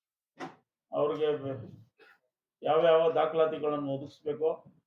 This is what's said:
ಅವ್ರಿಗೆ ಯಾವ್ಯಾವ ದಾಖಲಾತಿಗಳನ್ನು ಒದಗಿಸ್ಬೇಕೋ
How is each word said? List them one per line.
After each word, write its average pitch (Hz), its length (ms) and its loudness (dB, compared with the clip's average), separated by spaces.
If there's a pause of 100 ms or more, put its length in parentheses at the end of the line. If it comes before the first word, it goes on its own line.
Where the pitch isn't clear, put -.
(920)
ಅವ್ರಿಗೆ 147 360 0 (1300)
ಯಾವ್ಯಾವ 160 400 4 (100)
ದಾಖಲಾತಿಗಳನ್ನು 151 800 0
ಒದಗಿಸ್ಬೇಕೋ 147 560 -6 (360)